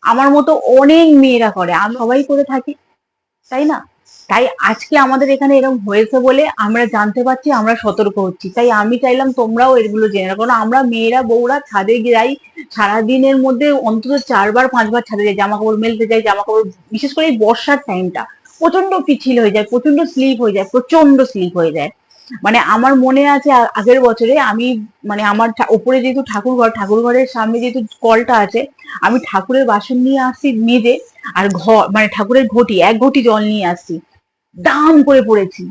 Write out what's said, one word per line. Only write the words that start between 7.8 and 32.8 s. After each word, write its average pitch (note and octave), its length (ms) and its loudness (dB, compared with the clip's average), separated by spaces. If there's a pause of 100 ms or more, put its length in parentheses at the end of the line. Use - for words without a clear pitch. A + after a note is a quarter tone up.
হচ্ছি। F#3 320 -6
তাই A#3+ 200 0
আমি G#3+ 280 0
চাইলাম C4 340 0
তোমরাও B3 440 2
এগুলো G#3+ 320 0
জেনে F#3+ 200 -4
রাখো, G3 120 -6
কারণ A#3 100 -2
আমরা A#3 320 0
মেয়েরা A#3 400 0
বউরা A#3+ 380 0
ছাদে G#3 420 -2
যাই, A#3 280 2 (400)
সারাদিনের A3+ 680 0
মধ্যে C4 340 0
অন্তত A3+ 400 -2 (140)
চারবার A3 420 0
পাঁচবার A#3 400 -2
ছাদে G#3 160 -4
যাই, G#3 100 0
জামা G3+ 220 -2
কাপড় G#3+ 200 -2
মেলতে A3+ 300 -2
যাই, A3 160 0
জামা G3+ 200 -2
কাপড়, A3 200 0 (280)
বিশেষ A3 240 -6
করে D#4+ 120 -2
এই C#4 120 0
বর্ষার A3 480 0
টাইমটা F3+ 360 -6 (360)
প্রচন্ড F#4 340 0 (140)
পিছিল C4 340 0
হয়ে G#3+ 100 2
যায়, G#3 160 -2
প্রচন্ড C4 360 0
স্লিপ C4+ 380 -2
হয়ে A3+ 120 0
যায়, F#3+ 200 -4
প্রচন্ড C#4 500 4
স্লিপ F#3 340 -4
হয়ে E3 160 0
যায়। D3+ 180 -6 (520)
মানে A3 160 2
আমার A3+ 380 2
মনে C4 320 2
আছে C#4+ 240 2
আ-, A#3+ 220 4
আগের A#3+ 260 2
বছরে A#3+ 380 2
আমি A3+ 280 -2 (380)
মানে G#3 180 -6
আমার G#3+ 300 0
ঠা-, - 180 -4
ওপরে B3 320 0
যেহেতু C4 200 -2
ঠাকুর A#3 340 -4
ঘর, A3+ 140 2
ঠাকুর A3 320 -2
ঘরের B3 240 0
সামনে A3+ 340 -4
যেহেতু B3 200 -4 (200)
কলটা A#3 340 2
আছে, G#3+ 260 0 (400)
আমি A3+ 260 0
ঠাকুরের B3 400 -2
বাসন G#3+ 300 -2
নিয়ে C4 240 0
আসছি B3+ 320 -4
মেজে, A#3 460 0 (360)
আর F#3+ 140 0
ঘ-, G3+ 440 2
মানে G#3+ 200 2
ঠাকুরের A#3 340 0
ঘটি, G#3+ 340 0